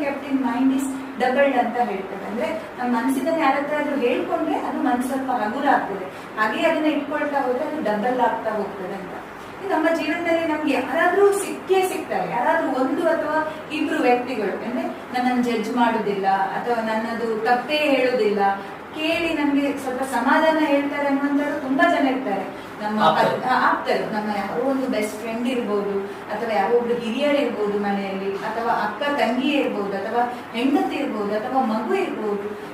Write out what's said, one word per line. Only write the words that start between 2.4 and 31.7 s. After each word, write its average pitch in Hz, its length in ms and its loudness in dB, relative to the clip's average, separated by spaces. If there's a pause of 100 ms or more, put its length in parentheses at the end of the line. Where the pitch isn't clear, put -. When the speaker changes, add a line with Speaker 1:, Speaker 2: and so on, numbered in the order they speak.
Speaker 1:
ನಮ್ಮ 247 180 2
ಮನಸ್ಸಿನಲ್ಲಿ 269 440 0
ಯಾರ 269 120 4
ಹತ್ರ 285 220 -2
ಆದ್ರೂ 285 200 0
ಹೇಳ್ಕೊಂಡ್ರೆ - 600 0
ಅದು - 220 -4
ಮನ್ಸು 254 300 0
ಸ್ವಲ್ಪ 269 240 -2
ಹಗುರ 226 360 0
ಆಗ್ತದೆ, - 380 0 (340)
ಹಾಗೆ 247 280 0
ಅದನ್ನ 311 180 2
ಇಟ್ಕೊಳ್ತಾ 277 560 0
ಹೋದ್ರೆ 254 240 0
ಅದು 294 180 -4
ಡಬಲ್ 226 360 0
ಆಗ್ತಾ 226 320 0
ಹೋಗ್ತದೆ 196 440 -4
ಅಂತ. 180 160 -8 (540)
ಈ - 20 -4
ನಮ್ಮ 320 220 2
ಜೀವನದಲ್ಲಿ 330 640 0
ನಮ್ಗೆ 302 200 0
ಯಾರಾದ್ರೂ 359 600 4
ಸಿಕ್ಕೇ - 480 0
ಸಿಗ್ತಾರೆ, - 500 -2
ಯಾರಾದ್ರೂ 294 520 2
ಒಂದು 330 240 0
ಅಥವಾ 302 460 0 (180)
ಇಬ್ರು - 300 0
ವ್ಯಕ್ತಿಗಳು, 247 640 0
ಅಂದ್ರೆ 247 220 -4
ನನ್ನನ್ನು 247 560 -2
ಜಡ್ಜ್ 226 320 -2
ಮಾಡೋದಿಲ್ಲ 202 520 2
ಅಥವಾ 196 480 0
ನನ್ನದು 220 680 -2
ತಪ್ಪೇ 247 320 2
ಹೇಳೋದಿಲ್ಲ, 247 640 2 (540)
ಕೇಳಿ 330 380 0
ನಮ್ಗೆ 285 440 2
ಸ್ವಲ್ಪ 254 260 -4
ಸಮಾಧಾನ 302 640 4
ಹೇಳ್ತಾರೆ 277 420 2
ಅನ್ನುವಂಥವ್ರು 285 540 0
ತುಂಬಾ 302 340 4
ಜನ 269 120 2
ಇರ್ತಾರೆ. 214 640 -4 (100)
ನಮ್ಮ 214 220 0
Speaker 2:
ಆಪ್ತರು. 220 460 2
Speaker 1:
ಆ, 254 220 4
ಆಪ್ತರು, 208 420 -2
ನಮ್ಮ 214 240 -2
ಯಾರೋ 233 260 -4
ಒಂದು 262 240 0
ಬೆಸ್ಟ್ 214 320 -2
ಫ್ರೆಂಡ್ 233 280 -4
ಇರ್ಬೋದು, 202 520 0 (340)
ಅಥವಾ 220 220 -2
ಯಾರೋ 208 220 4
ಒಬ್ರು 240 160 2
ಹಿರಿಯರು 277 440 0
ಇರ್ಬೋದು 208 420 0
ಮನೆಯಲ್ಲಿ, 196 560 -2
ಅಥವಾ 226 360 -2
ಅಕ್ಕ - 320 -2 (160)
ತಂಗಿ 247 300 0
ಇರ್ಬೋದು, 208 480 0
ಅಥವಾ 233 360 -2 (200)
ಹೆಂಡತಿ 285 420 2
ಇರ್ಬೋದು, 208 400 -2
ಅಥವಾ 262 260 0
ಮಗು 233 320 0